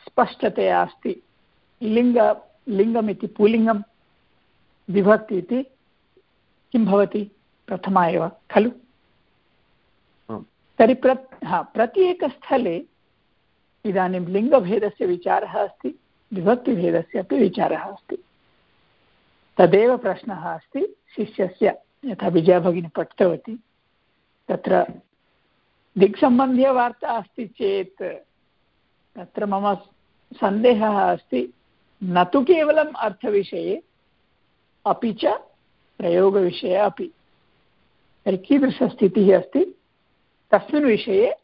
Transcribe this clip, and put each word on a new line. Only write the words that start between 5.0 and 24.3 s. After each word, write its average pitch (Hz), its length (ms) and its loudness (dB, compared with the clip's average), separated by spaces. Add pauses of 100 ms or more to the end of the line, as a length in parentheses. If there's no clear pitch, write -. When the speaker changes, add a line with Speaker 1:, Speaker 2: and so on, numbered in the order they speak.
Speaker 1:
इति 240 280 -4 (1040)
किं 226 140 2
भवति? 202 460 0 (360)
प्रथमा 185 400 0
एव 165 240 -2 (200)
खलु। 220 200 2 (1600)
Speaker 2:
आम्। 107 120 -12 (360)
Speaker 1:
तर्हि 247 160 6
प्र-, 254 500 -2
हा, 175 160 -4
प्रत्येकस्थले 254 1200 -2 (1000)
इदानीं 185 340 -2
लिङ्गभेदस्य 208 840 0
विचारः 175 580 -2
अस्ति, - 360 -10 (340)
विभक्तिभेदस्य 185 840 -2
अपि - 180 -4
विचारः 175 420 -2
अस्ति। - 380 -14 (1400)
तदेव 208 400 6
प्रश्नः 202 380 -6
अस्ति 170 600 -8 (200)
शिष्यस्य, - 640 -2 (280)
यथा 196 220 -6
विजया 175 320 4
भगिनी 170 280 -2
पठितवती, 180 760 -4 (840)